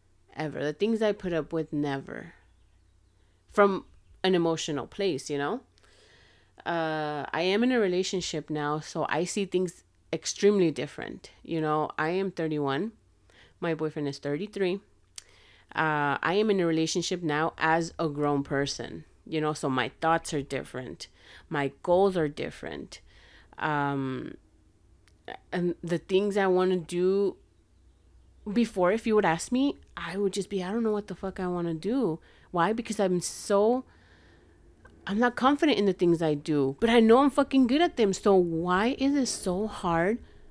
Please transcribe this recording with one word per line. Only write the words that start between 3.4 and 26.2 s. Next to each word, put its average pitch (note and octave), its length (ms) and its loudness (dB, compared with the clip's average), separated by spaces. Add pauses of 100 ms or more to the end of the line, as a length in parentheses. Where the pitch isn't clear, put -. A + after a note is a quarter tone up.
From G3+ 340 4 (380)
an F#3+ 100 4
emotional E3 540 0
place, F3+ 420 -4
you C#3+ 80 -4
know? D#3+ 240 -4 (1040)
Uh, D#3 680 -4
I E3 120 -2
am G3 200 2
in B3+ 80 2
a B3 80 2
relationship F3+ 720 -2
now, D3+ 300 -2
so D#3 300 -4
I E3 160 0
see G3 200 -4
things F3+ 380 -2 (280)
extremely F#3 600 2
different. - 600 -10 (120)
You E3 160 -6
know, D3+ 380 0
I D#3 120 -2
am F#3 220 -2
thirty-one. D#3 600 -2 (680)
My E3+ 140 -2
boyfriend D3+ 340 -4
is C#3 120 -6
thirty-three. F#3 560 -2 (1000)
Uh, D3 460 2
I E3 120 0
am G#3+ 180 2
in G3 80 2
a E3+ 80 2
relationship E3 560 -2
now D3+ 340 0
as D#3+ 400 2
a E3 100 -2
grown C#3+ 360 0
person, C#3 640 -4 (200)
you D#3 160 -4
know, D3+ 120 -2
so D3+ 160 -4
my B2+ 200 -2 (120)
thoughts E3 320 0
are C#3+ 100 -2
different. - 640 -10 (420)
My C#3 220 -2 (100)
goals F#3 340 4
are D#3 120 0
different. - 720 -10 (560)
Um, C#3 800 -2 (1160)
and F3 220 -2 (100)
the E3+ 140 -2
things G3 400 0